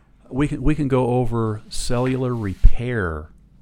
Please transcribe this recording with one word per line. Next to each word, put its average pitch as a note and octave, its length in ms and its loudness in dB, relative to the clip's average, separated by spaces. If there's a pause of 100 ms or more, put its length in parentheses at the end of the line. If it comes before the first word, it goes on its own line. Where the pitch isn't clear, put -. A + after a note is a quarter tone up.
(300)
we C3+ 180 -2
can, C#3+ 160 -6
we D3+ 100 4
can C#3+ 140 -2
go B2+ 200 2
over A2+ 600 -2
cellular B2+ 640 -2
repair. G2+ 960 2 (320)